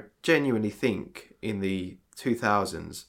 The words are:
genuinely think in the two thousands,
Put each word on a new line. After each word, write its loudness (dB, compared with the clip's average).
genuinely 2
think -4
in -4
the -2
two 0
thousands, 0